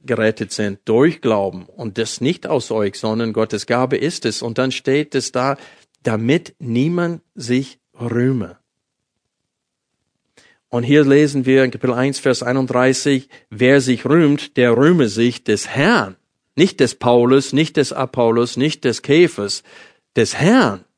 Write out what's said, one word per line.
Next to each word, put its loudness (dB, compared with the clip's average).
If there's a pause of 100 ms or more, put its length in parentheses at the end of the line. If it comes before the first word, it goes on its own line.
gerettet -2
sind, -6
durch 2
Glauben -2
und -14
das -6
nicht -4
aus -4
euch, -4
sondern -4
Gottes -4
Gabe -2
ist -6
es. -6
Und -6
dann -2
steht -4
es -4
da, -2 (460)
„damit -2
niemand -4 (120)
sich -6 (200)
rühme.“ -4 (2000)
Und -4
hier 4
lesen 2
wir 4
in 0
Kapitel -4
eins, -2
Vers -2
einunddreißig, 0 (220)
„Wer 4
sich -2
rühmt, 2
der 4
rühme 4
sich -2
des -2
Herrn.“ 0 (400)
Nicht 2
des 0
Paulus, 2
nicht -2
des 0
Apollos, -2
nicht -4
des -2
Kephas. 0 (540)
Des 0
Herrn 2 (140)